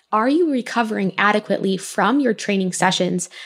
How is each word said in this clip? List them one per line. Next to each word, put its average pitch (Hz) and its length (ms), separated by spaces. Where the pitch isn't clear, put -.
are 220 180
you 320 220
recovering 220 680
adequately 202 600
from 214 420
your 247 140
training 190 400
sessions 180 560